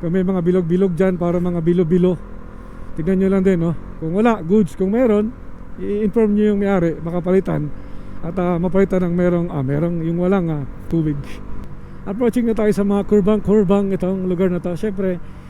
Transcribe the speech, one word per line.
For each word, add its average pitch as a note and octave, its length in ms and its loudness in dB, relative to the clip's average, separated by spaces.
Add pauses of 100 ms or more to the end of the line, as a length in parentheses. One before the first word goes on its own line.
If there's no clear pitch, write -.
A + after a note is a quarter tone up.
Kung E3+ 80 -2
may F#3 160 2
mga F#3 160 0
bilog-bilog F3+ 560 2
dyan, F#3+ 160 2
para F3 240 0
mga F3 240 -2
bilo-bilo. F3 560 2 (800)
Tignan F#3 240 0
nyo F#3+ 80 4
lang F#3+ 160 2
din, F3+ 160 4
no? E3 160 0 (240)
Kung E3 160 -2
wala, A3 240 2
goods. F#3 320 2
Kung F#3+ 160 -2
meron, A3 400 2 (480)
i-inform G#3 560 0
nyo G#3 160 4
yung G3+ 80 2
may-ari, F3 400 2
makapalitan. E3+ 720 0 (560)
At, E3+ 80 -6
uh, F3+ 240 0
mapalitan F#3 480 2
ng E3+ 80 0
merong, F3 400 2
ah, C#3+ 80 -2
merong D#3+ 400 -2
yung E3 160 -2
walang, F3+ 320 2
ah, D3 160 -4 (240)
tubig. D#3 240 0 (920)
Approaching A#3 400 0
na A3 80 0
tayo G#3+ 160 2
sa G3+ 160 0
mga G3+ 160 2
kurbang-kurbang G3+ 880 2
itong F#3 400 -2
lugar F#3 160 2
na F3 160 -2
to. F3+ 80 -4
Syempre, F#3+ 480 -2 (300)